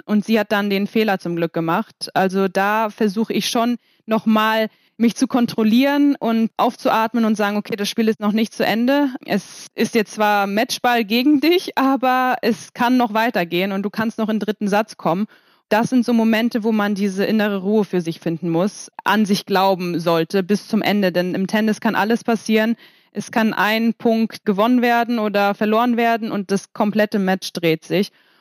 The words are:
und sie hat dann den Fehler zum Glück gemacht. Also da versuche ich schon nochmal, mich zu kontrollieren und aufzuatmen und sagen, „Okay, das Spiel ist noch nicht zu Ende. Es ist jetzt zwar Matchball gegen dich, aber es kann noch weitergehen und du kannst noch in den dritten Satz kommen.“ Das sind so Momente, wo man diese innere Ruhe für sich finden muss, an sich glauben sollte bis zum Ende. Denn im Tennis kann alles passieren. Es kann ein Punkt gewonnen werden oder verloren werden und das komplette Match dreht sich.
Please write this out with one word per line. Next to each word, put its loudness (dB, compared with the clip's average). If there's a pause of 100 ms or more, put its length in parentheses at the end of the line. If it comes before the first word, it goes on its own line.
und 0
sie 2
hat -2
dann 0
den -2
Fehler 0
zum -6
Glück -2
gemacht. -4
Also 0
da 0
versuche -2
ich -2
schon -2 (280)
nochmal, 0 (260)
mich 0
zu 0
kontrollieren 2
und 0
aufzuatmen 0
und 2
sagen, -2
„Okay, -6
das -6
Spiel 0
ist -2
noch 0
nicht 0
zu -4
Ende. 2 (160)
Es -6
ist -2
jetzt 0
zwar 2
Matchball 0
gegen 2
dich, 0
aber 2
es -4
kann 0
noch 0
weitergehen 0
und -4
du -4
kannst -4
noch -2
in 0
den -2
dritten -4
Satz 0
kommen.“ -2 (440)
Das 2
sind 2
so 0
Momente, 2
wo 0
man 0
diese -2
innere 0
Ruhe 0
für -2
sich -6
finden -4
muss, -2 (140)
an 2
sich 0
glauben 0
sollte 0
bis -2
zum 0
Ende. 0
Denn -2
im -2
Tennis 0
kann -2
alles 0
passieren. 0 (340)
Es -10
kann 0
ein 0
Punkt -2
gewonnen 2
werden 2
oder 0
verloren 2
werden 0
und -4
das -2
komplette 0
Match -2
dreht -2
sich. -2 (300)